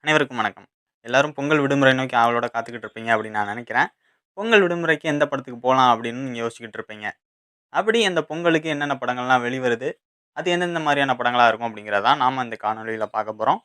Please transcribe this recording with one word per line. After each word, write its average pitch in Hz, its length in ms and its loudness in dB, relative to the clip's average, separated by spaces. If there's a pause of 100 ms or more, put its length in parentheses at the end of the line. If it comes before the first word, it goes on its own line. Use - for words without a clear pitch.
அனைவருக்கும் 147 340 0
வணக்கம். 101 280 -4 (400)
எல்லாரும் 139 280 2
பொங்கல் 147 260 0
விடுமுறை 139 340 4
நோக்கி 131 240 -2
ஆவலோட 120 320 2
காத்துக்கிட்டு 117 380 -8
இருப்பீங்க 113 220 -10
அப்படின்னு 110 280 0
நான் 104 100 -2
நினைக்கிறேன். 117 420 -2 (480)
பொங்கல் 214 240 4
விடுமுறைக்கு 170 400 0
எந்த 147 260 0
படத்துக்கு 127 320 -8
போலாம் 127 320 4
அப்படின்னு 117 300 -2
நீங்க 127 180 -8
யோசிச்சுக்கிட்டு 117 380 -8
இருப்பீங்க. 107 300 -12 (680)
அப்படி 214 320 2
அந்த 175 160 0
பொங்கலுக்கு 160 480 0
என்னென்ன 143 300 -2
படங்கள்லாம் 123 440 0
வெளிவருது, 127 460 -2 (480)
அது 170 140 -2
எந்தெந்த 175 280 -2
மாதிரியான 143 340 2
படங்களா 120 340 4
இருக்கும் 113 220 0
அப்படிங்கிறத 107 460 0
நாம 131 280 0
இந்த 113 180 -8
காணொளியில 110 440 -4
பார்க்க 107 340 -6
போறோம். 139 260 0